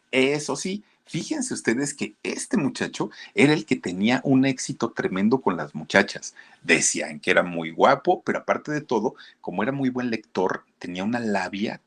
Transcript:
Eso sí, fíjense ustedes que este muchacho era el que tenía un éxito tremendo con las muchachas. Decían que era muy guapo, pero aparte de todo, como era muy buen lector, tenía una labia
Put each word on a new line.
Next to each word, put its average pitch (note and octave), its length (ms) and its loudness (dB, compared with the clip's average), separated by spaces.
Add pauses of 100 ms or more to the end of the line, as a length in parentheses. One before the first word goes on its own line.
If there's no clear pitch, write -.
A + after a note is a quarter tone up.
(100)
Eso C#3 460 0
sí, F#3+ 260 -6 (240)
fíjense A#3+ 460 -6
ustedes B2+ 420 -2
que - 280 -8
este - 340 -4
muchacho D3+ 540 -2 (240)
era C#3 200 6
el D#3 120 0
que - 100 0
tenía G#2 480 0
un C3+ 200 6
éxito B2+ 480 -2
tremendo A2+ 480 2
con F#2 160 0
las D2+ 180 -8
muchachas. - 600 0 (280)
Decían D#2 560 0
que F#2 120 -2
era F2 120 6
muy E2 280 -4
guapo, C3+ 520 2
pero F#2 160 -2
aparte - 340 -4
de G3 100 -4
todo, A#2 320 0 (260)
como F2+ 220 -4
era C3 100 0
muy C3+ 160 0
buen B2 220 -2
lector, - 540 -2 (140)
tenía F2+ 240 -8
una A#2 160 -2
labia G2 680 -4